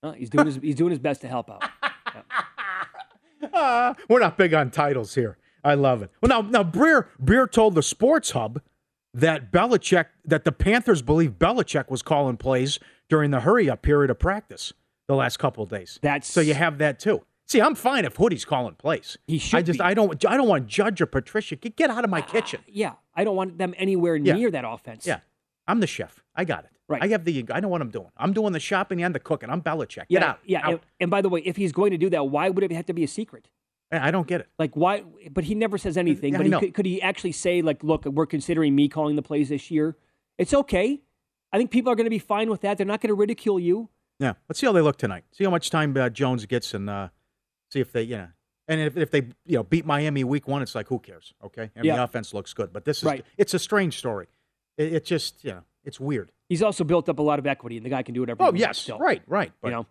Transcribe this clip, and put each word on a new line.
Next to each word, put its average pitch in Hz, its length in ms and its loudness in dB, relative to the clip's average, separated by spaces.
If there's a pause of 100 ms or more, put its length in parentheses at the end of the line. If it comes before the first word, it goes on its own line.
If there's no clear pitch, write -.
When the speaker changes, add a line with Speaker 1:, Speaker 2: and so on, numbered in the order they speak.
Speaker 1:
Uh, 156 100 -10
he's 123 180 -12
doing 160 160 4
his, 139 100 -4
he's 143 200 -2
doing 170 120 2
his 165 100 -2
best 135 220 -4
to 127 80 -16
help 120 220 -6
out. 101 180 -10
Speaker 2:
<laughs> - 40 -12 (1700)
Speaker 1:
Yeah. 294 100 -10
Speaker 2:
Uh, 247 420 2 (140)
we're 240 120 6
not 185 180 2
big 180 160 6
on 139 160 2
titles 139 440 0
here. 113 220 -2 (260)
I 143 120 6
love 131 280 2
it. 98 80 -12 (120)
Well, 233 60 4 (140)
now, 202 60 -6
now 220 160 4
Breer, 247 420 4 (160)
Breer 220 280 4
told 220 240 4
the 156 80 4
Sports - 480 2
Hub 117 300 -4 (540)
that 135 380 2
Belichick, 185 540 4 (180)
that 151 200 2
the 151 80 2
Panthers 214 500 2
believe 151 360 2
Belichick 175 520 0
was 131 120 -4
calling 139 360 0
plays 131 400 0 (320)
during 151 200 4
the 131 100 2
hurry-up 156 420 2
period 143 280 4
of 117 80 -2
practice 180 540 -4 (340)
the 139 80 2
last 127 240 0
couple 127 240 -2
of 98 80 -6
days. 95 320 -12
Speaker 1:
That's 143 280 -2
Speaker 2:
So 175 100 2
you 151 140 4
have 151 240 0
that, 147 200 0
too. 202 240 0 (240)
See, - 140 4
I'm 277 140 4
fine 247 320 0
if - 100 -8
Hoodie's 170 300 2
calling 123 300 -2
plays. - 500 -4
Speaker 1:
He 160 120 -2
should - 200 2
Speaker 2:
I 180 40 4
just, 160 160 0
Speaker 1:
be. 175 60 0
Speaker 2:
I 185 100 2
don't, 196 320 2
I 220 120 4
don't 262 100 2
want 143 180 2
Judge 196 360 0
or 156 40 2
Patricia. 147 500 -4
Get, - 200 -12
get 311 140 2
out 233 140 -4
of 208 60 0
my 170 100 0
Speaker 1:
Uh, - 60 -8
Speaker 2:
kitchen. - 400 -4
Speaker 1:
yeah, 202 280 -6 (200)
I 175 100 0
don't 196 120 -2
want 185 220 -6
them 180 180 -4
anywhere 180 400 2
Speaker 2:
Yeah. 147 180 2
Speaker 1:
near 226 160 2
that 131 160 -6
offense. 113 400 -12
Speaker 2:
Yeah, 151 140 -4 (480)
I'm 220 120 2
the 180 60 2
chef. - 380 -10 (100)
I 185 100 -4
got 117 200 -6
it. - 60 -20 (180)
Speaker 1:
Right. 147 160 -2
Speaker 2:
I - 20 0
have 202 180 0
the, 139 280 -2
I 151 80 -2
know 202 80 -4
what 175 140 -2
I'm 117 80 -8
doing. 98 260 -12
I'm 165 160 0
doing 208 200 0
the 160 60 -4
shopping 185 420 -2
and 175 140 -2
the 139 60 -4
cooking. - 280 -6
I'm 160 140 -4
Belichick. 151 460 -6
Get 180 140 4
Speaker 1:
Yeah, - 80 4
Speaker 2:
out. - 140 -8
Speaker 1:
yeah. 180 200 -2
Speaker 2:
Out. 160 60 0
Speaker 1:
And, 165 100 -4 (220)
and 175 100 -2
by 202 100 2
the 196 60 2
way, 175 160 0
if 180 100 -4
he's 190 160 -2
going 196 220 0
to 180 40 -2
do 175 140 0
that, 160 140 0
why 147 240 0
would 190 160 0
it 170 80 0
have 165 140 -6
to 180 60 -6
be 165 120 0
a - 20 -2
secret? - 420 -10 (440)
Speaker 2:
I, 147 160 0
I - 20 2
don't 170 160 0
get 175 160 -2
it. - 60 -18 (100)
Speaker 1:
Like, 156 180 -2
why? 190 280 0 (260)
But 160 140 -4
he 202 100 -2
never 208 240 -2
says 170 180 -4
anything. 156 360 0
Speaker 2:
Yeah, 180 60 -2
Speaker 1:
But 185 40 0
Speaker 2:
I - 20 2
Speaker 1:
he 190 60 6
Speaker 2:
know. 165 100 2
Speaker 1:
could, 185 140 -2
could 196 120 -2
he 185 160 -2
actually 190 300 -4
say, 175 300 0
like, 156 220 0
"Look, 156 200 -2
we're 147 220 -2
considering 156 480 0
me 143 140 4
calling 151 280 -2
the 147 60 -2
plays 147 260 -2
this 143 220 -6
year"? 156 260 -2 (420)
It's - 160 0
okay. 277 460 0 (520)
I 196 60 2
think 240 120 0
people 247 220 2
are 226 40 0
gonna 226 140 0
be 220 80 -2
fine 214 320 -2
with 202 120 -4
that. 202 160 -2
They're 196 80 -2
not 208 140 -4
gonna 214 140 0
ridicule 208 460 0
you. 190 280 0 (300)
Speaker 2:
Yeah. 131 160 0 (140)
Let's - 120 -8
see 277 60 2
how 226 60 4
they 180 100 6
look 151 160 2
tonight. 95 340 -6
See - 120 -4
how 190 60 2
much 170 200 -2
time, 151 260 0
uh, 127 140 2
Jones 127 360 -2
gets 120 280 -4
and, 101 160 -6
uh, 98 180 -8 (600)
see 139 100 -4
if 123 100 -4
they, 117 120 -2
you 117 160 -8
know. 90 100 -14 (400)
And 156 120 -2
if, 151 160 -2
if 160 140 -2
they, 143 120 2 (240)
you 170 100 0
know, 113 80 0
beat 165 200 0
Miami 147 380 0
week 135 240 -2
one, 139 160 -4
it's - 140 -10
like, 107 120 -8
who - 120 -4
cares, - 420 -20
okay? 107 320 -14
And 113 100 -8
Speaker 1:
Yeah. 156 120 2
Speaker 2:
the 123 80 0
offense 117 280 -8
looks 101 200 -10
good. 95 200 -6
But 101 120 -12
this 147 140 -4
is, - 60 -10
Speaker 1:
Right. 139 200 -2 (120)
Speaker 2:
it's 196 180 0
a 180 40 0
strange 196 400 0
story. 104 300 -8 (500)
It, 156 140 -2
it 156 120 -2
just, - 380 -6
you 139 100 -10
know, 90 100 -16 (220)
it's 143 140 -16
weird. 131 320 -6 (180)
Speaker 1:
He's 175 140 0
also 202 220 0
built 160 240 2
up 147 100 -2
a 151 40 0
lot 147 180 2
of 131 60 -6
equity, 120 320 -6
and 110 80 -14
the 127 40 -8
guy 131 140 -4
can 120 100 -12
do 123 60 -4
whatever 117 240 0
he 339 40 6
Speaker 2:
Oh, - 20 6
Speaker 1:
wants 180 100 0
Speaker 2:
yes, - 180 -2
Speaker 1:
still. - 200 -10
Speaker 2:
right, 294 280 0
right. 185 220 -2
Speaker 1:
You - 140 -20
Speaker 2:
But, 110 80 -4
Speaker 1:
know? 117 200 -6